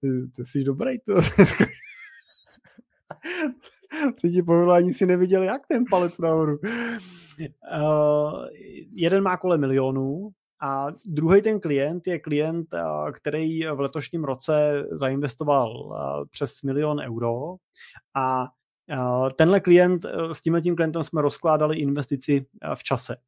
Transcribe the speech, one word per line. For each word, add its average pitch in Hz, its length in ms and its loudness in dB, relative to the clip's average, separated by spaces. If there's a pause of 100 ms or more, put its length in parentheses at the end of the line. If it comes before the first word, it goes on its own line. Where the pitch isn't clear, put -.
ty, 139 80 -2 (280)
ty 123 100 -8
jsi 139 180 -4
dobrý, 160 360 -2
to. 202 220 -2
<laughs> - 60 2 (3000)
Co 180 80 2
ti 175 140 2
povedlo, 170 300 4
ani 175 200 4
si - 140 0
neviděl, 180 360 4
jak 208 240 -4
ten 247 240 0
palec 180 280 0
nahoru. 160 400 0 (800)
Eh, 156 80 -10 (1500)
jeden 190 280 2
má 185 140 0
kolem 175 240 0
milionu 135 680 -2 (320)
a 139 240 -4 (200)
druhej 165 360 4
ten 214 180 0
klient 151 460 -2
je 175 120 -4
klient, 160 560 -4
eh, 170 80 -4 (300)
který 160 540 -4
v 147 140 -4
letošním 147 440 -6
roce 147 680 0
zainvestoval, 135 1040 -2
eh, 71 340 -6
přes - 320 -8
milion 147 380 -2
euro 120 540 -6 (600)
a, 131 320 -2 (440)
eh, 147 60 -6 (400)
tenhle 180 240 4
klient, 180 440 6
eh, 165 300 -6
s - 60 -10
tímhletím 165 360 0
klientem 160 280 -2
jsme 156 180 -2
rozkládali 151 560 0
investici, 143 680 -2 (160)
eh, 78 140 -6
v - 80 -18
čase. 123 320 -2 (120)